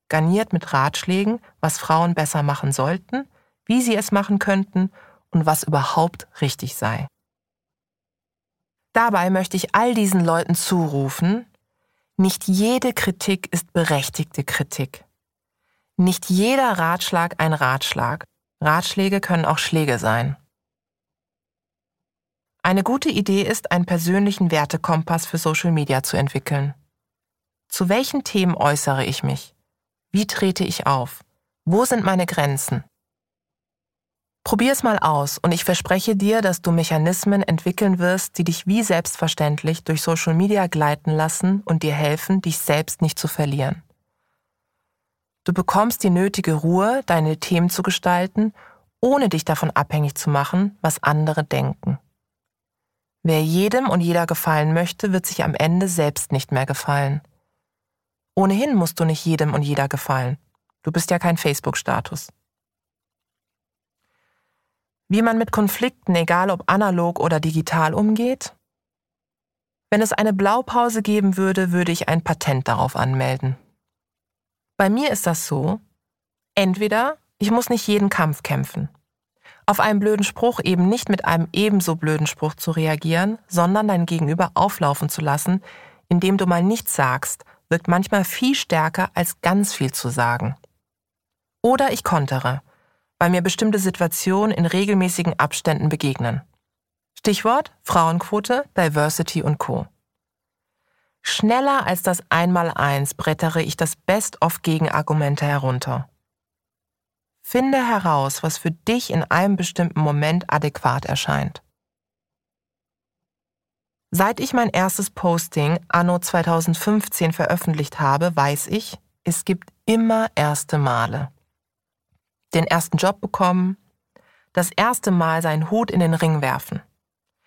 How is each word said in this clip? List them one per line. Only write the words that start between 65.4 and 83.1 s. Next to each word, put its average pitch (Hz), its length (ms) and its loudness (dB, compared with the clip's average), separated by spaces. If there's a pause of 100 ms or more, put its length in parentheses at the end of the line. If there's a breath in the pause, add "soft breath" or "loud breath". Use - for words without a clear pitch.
Konflikten, 208 640 0
egal 175 340 2
ob 185 180 -4
analog 180 520 0
oder 165 180 2
digital, 160 560 0
umgeht? 220 640 0 (1300)
Wenn 208 120 4
es 214 100 0
eine 214 200 0
Blaupause 226 720 0
geben 202 340 2
würde, 190 340 0
würde 175 220 0
ich - 160 -2
ein 165 160 0
Patent 139 420 -2
darauf 117 300 -2
anmelden. 131 600 -2 (1200)
Bei 196 140 2
mir 262 200 0
ist 208 160 -4
das 165 200 -2
so, 151 340 -2 (720)
entweder 208 640 0 (220)
ich 208 120 0
muss 233 200 0
nicht 233 160 -2
jeden 202 240 2
Kampf 156 320 -2
kämpfen. 135 480 -6 (720 soft breath)
Auf 208 160 2
einen 208 200 2
blöden 208 240 2
Spruch - 380 -2
eben 180 280 4
nicht 240 180 -2
mit 196 160 -2
einem 165 280 0
ebenso 190 440 2
blöden 156 300 -2
Spruch 151 300 -4
zu - 160 -4
reagieren, 165 680 0 (100)